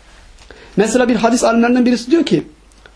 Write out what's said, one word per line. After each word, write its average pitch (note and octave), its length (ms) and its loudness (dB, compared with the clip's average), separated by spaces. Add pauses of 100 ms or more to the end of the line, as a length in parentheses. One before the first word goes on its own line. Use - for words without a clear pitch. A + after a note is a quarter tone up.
(760)
Mesela A#3 320 0
bir B3 80 0
hadis A#3+ 280 0
alimlerinden A#3 420 2
birisi B3 240 -2
diyor E4 160 0
ki, D3+ 160 -2 (540)